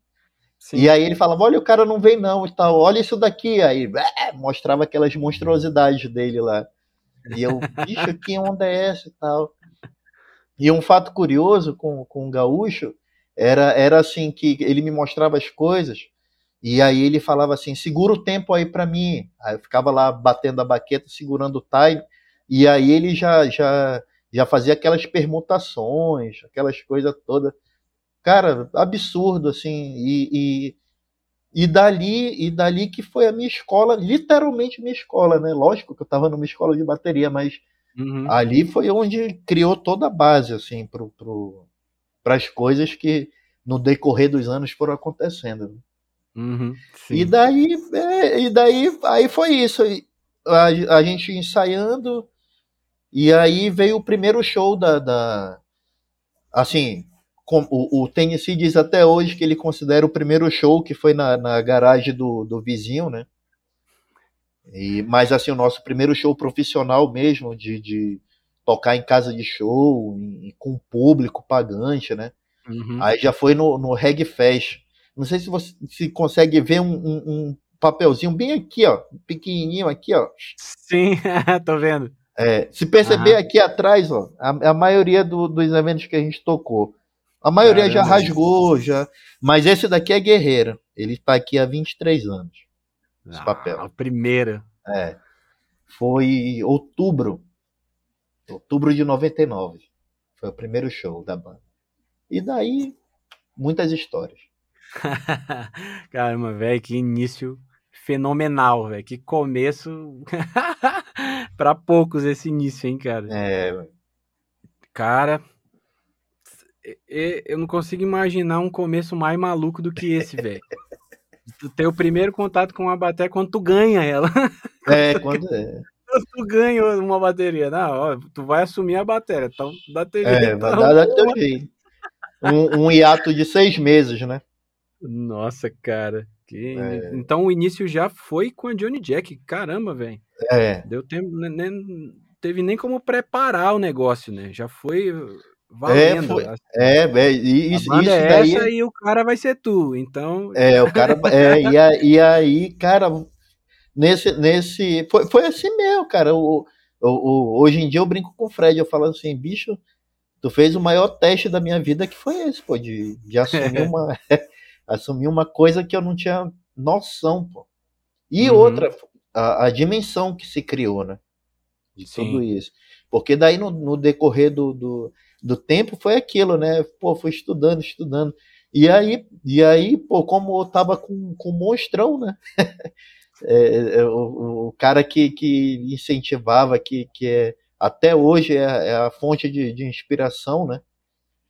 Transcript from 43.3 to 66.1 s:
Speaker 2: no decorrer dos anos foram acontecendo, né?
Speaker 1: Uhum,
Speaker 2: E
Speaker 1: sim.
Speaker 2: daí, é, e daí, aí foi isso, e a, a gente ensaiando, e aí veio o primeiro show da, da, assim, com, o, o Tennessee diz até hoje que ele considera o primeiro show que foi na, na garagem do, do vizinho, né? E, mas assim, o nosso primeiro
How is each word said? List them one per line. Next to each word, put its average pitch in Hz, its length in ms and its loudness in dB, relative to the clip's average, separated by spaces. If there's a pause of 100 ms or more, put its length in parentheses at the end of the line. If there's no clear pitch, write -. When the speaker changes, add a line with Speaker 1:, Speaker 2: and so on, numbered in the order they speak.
Speaker 2:
no 127 140 -4
decorrer 139 500 2
dos 131 200 -2
anos 139 220 -8
foram 147 220 -4
acontecendo, 143 760 -10
né? 107 80 -20 (580)
Speaker 1:
Uhum, 123 440 -8 (300)
Speaker 2:
E 160 160 0
Speaker 1:
sim. - 0 -
Speaker 2:
daí, 254 420 4 (260)
é, 349 480 0
e 247 80 0
daí, 240 400 4 (140)
aí - 260 4
foi 320 260 0
isso, 240 300 2
e 202 200 -6 (420)
a, 170 180 6 (320)
a 156 60 8
gente 175 280 -4
ensaiando, 214 960 -4 (840)
e 151 200 4
aí 170 360 4
veio 202 280 0
o 208 60 -6
primeiro 214 400 0
show 196 340 0
da, 160 220 2
da, 117 600 -4 (920)
assim, 123 540 -2 (380)
com, 151 260 -2
o, 131 320 -2
o 123 60 -6
Tennessee 165 480 -4
diz 160 200 -2
até 165 280 4
hoje 170 300 2
que - 80 -4
ele 156 120 0
considera 151 500 0
o 156 40 -2
primeiro 160 420 0
show 160 320 2
que 160 100 -10
foi 151 200 2
na, 135 240 0
na 120 240 -2
garagem 127 540 4
do, 120 300 -6
do 113 160 -8
vizinho, 120 480 -8
né? 117 160 -12 (1500)
E, 98 320 -6
mas 120 280 2
assim, 135 200 0
o 135 40 -4
nosso 123 280 0
primeiro 135 320 0